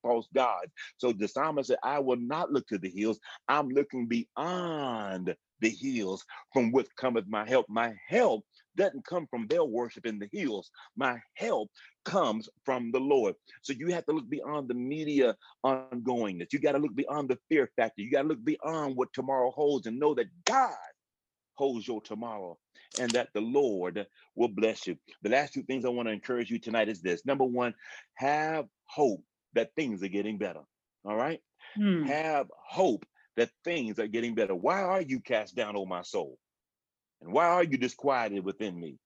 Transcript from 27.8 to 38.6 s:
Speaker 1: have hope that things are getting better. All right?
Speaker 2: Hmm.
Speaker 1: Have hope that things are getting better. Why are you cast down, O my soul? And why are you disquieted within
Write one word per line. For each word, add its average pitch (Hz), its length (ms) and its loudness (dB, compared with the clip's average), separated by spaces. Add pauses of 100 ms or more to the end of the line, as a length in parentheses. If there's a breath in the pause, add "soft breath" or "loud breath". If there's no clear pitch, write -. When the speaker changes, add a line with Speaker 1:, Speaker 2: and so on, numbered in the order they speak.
Speaker 1:
have 151 540 0 (180)
hope 123 380 2 (300)
that 117 220 0
things 110 280 -2
are 98 40 -2
getting 101 300 -2
better. 87 240 -6 (420)
All 104 120 -4
right? 147 260 -2 (340 loud breath)
Speaker 2:
Hmm. 190 280 4
Speaker 1:
Have 147 520 0
hope - 500 2 (300 soft breath)
that 117 160 2 (120)
things 131 360 -2
are 110 80 0
getting 117 260 -2
better. 101 220 2
Why 151 260 2
are 185 200 0
you 131 180 -2
cast 107 360 -2
down, 104 200 -2
O 98 100 -4
my 90 180 -6
soul? 73 360 -6 (800)
And 87 140 -10
why 165 140 4
are 175 160 6
you 143 140 0
disquieted 120 680 0
within 95 340 -6